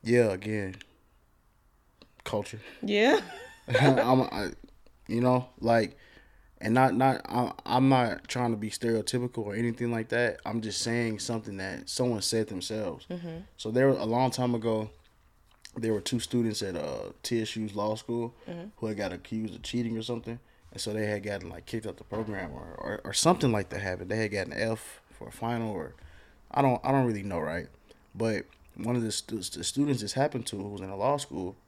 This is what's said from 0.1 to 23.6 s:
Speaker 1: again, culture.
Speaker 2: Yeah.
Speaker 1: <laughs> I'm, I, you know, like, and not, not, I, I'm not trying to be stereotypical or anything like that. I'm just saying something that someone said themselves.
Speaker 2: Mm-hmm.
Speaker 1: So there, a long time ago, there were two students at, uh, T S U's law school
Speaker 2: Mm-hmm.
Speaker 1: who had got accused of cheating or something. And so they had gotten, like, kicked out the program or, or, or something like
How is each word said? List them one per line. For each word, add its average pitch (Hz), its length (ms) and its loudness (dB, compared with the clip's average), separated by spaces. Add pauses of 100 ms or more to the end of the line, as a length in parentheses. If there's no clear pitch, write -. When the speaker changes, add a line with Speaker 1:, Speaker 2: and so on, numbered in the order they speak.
Speaker 1:
again, 98 440 -4 (1500)
culture. 107 360 -4 (220)
Speaker 2:
Yeah. 220 380 4 (260)
Speaker 1:
<laughs> - 220 -20
I'm, 131 540 6
I, 98 280 -2 (580)
you 113 120 0
know, 127 280 4 (120)
like, 113 360 2 (640)
and 110 140 2
not, 131 200 6
not, 131 340 4
I, 120 240 0 (140)
I'm 131 220 6
not 123 400 4
trying 123 240 0
to 110 40 0
be 107 140 -6
stereotypical 117 680 -2
or 104 160 -6
anything 117 360 0
like 113 200 -2
that. 117 360 0
I'm 110 140 -2
just 107 200 -4
saying 117 380 0
something 107 380 -4
that 95 320 -8
someone 120 340 0
said 110 260 0
themselves. 104 600 -6
Speaker 2:
Mm-hmm. 170 280 -8 (180)
Speaker 1:
So - 140 -6
there, 127 180 6
a 127 160 4
long 120 260 4
time 123 240 2
ago, 110 360 0 (840)
there 113 160 0
were 104 80 2
two 117 200 -2
students 113 420 0
at, 95 140 -4
uh, 64 340 -6 (120)
T 117 200 0
S 107 140 -4
U's 107 180 -4
law 107 220 0
school 117 360 -4 (160)
Speaker 2:
Mm-hmm. 175 280 -10
Speaker 1:
who 113 100 -6
had 107 100 -2
got 98 160 -4
accused 110 440 -6
of - 60 -14
cheating 117 360 -2
or 110 40 -6
something. 117 360 -6 (340)
And 101 80 -10
so 107 120 -4
they 107 140 0
had 104 180 -2
gotten, 98 240 -6
like, 82 180 -14
kicked 110 200 -6
out 98 100 -8
the - 80 -20
program 101 480 -6
or, 80 260 -12
or, 104 260 -6
or 101 80 -8
something 160 380 4
like 104 200 0